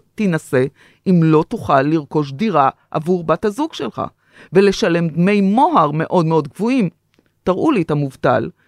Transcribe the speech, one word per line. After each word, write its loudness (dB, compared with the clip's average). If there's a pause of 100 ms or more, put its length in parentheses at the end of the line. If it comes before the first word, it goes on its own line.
(140)
תינשא -2 (420)
אם 4
לא 4
תוכל 0
לרכוש -2
דירה 0 (200)
עבור -4
בת -2
הזוג -4
שלך, -8 (500)
ולשלם 2
דמי 0
מוהר 2
מאוד -2
מאוד 0
גבוהים. -2 (560)
תראו 0
לי 2
את -6
המובטל -2 (180)